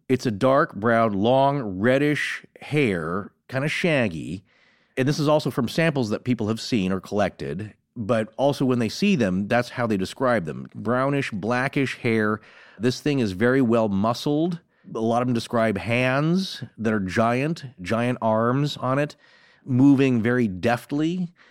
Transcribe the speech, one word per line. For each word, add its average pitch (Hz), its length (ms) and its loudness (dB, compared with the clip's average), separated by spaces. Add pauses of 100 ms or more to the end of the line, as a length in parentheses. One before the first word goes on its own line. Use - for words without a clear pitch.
it's 127 180 0
a 123 60 0
dark 131 440 2
brown, 113 380 2
long, 135 480 2 (180)
reddish 139 640 0 (160)
hair, 95 720 -2 (180)
kinda 131 180 -4
shaggy. 98 760 -2 (520)
And 131 120 0
this 147 120 0
is 143 80 2
also 151 240 2
from 117 160 -2
samples 143 420 0
that 107 140 -4
people 120 240 -2
have 113 140 -2
seen 95 300 0
or 95 80 -2
collected, 95 760 -4 (220)
but 110 420 -2
also 139 280 0
when 127 140 2
they 110 100 0
see 196 260 2
them, 101 320 0
that's 120 220 0
how 123 180 -4
they 107 100 0
describe 104 480 -2
them. 65 300 -10
Brownish, 127 560 -2
blackish 123 640 -2
hair. 107 440 0 (380)
This 127 200 0
thing 147 200 -2
is 110 120 0
very 120 300 2
well 113 280 2
muscled. 147 680 0 (340)
A 117 60 -6
lot 117 240 2
of 123 40 0
'em 127 60 0
describe 113 460 0
hands 131 840 0 (140)
that 110 160 0
are 110 60 0
giant, 120 640 0 (160)
giant 113 400 -2
arms 120 560 0
on 127 220 -2
it, 147 160 -4 (500)
moving 131 560 6
very 120 260 2
deftly, 143 840 -2 (180)